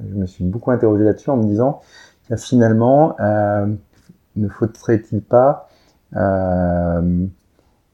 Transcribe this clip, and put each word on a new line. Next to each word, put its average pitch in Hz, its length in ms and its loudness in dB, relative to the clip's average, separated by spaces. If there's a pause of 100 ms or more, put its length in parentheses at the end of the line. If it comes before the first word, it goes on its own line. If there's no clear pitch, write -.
(120)
Je - 20 -10
me 98 120 -4
suis 90 180 -10
beaucoup 104 260 -4
interrogé 110 320 2
là-dessus 107 280 0
en 135 60 0
me 113 80 0
disant, 117 360 -2 (560)
finalement, 120 840 2
euh, 104 480 0 (680)
ne 104 120 -2
faudrait-il 110 720 -4
pas, 135 480 2 (460)
euh, 90 880 0 (920)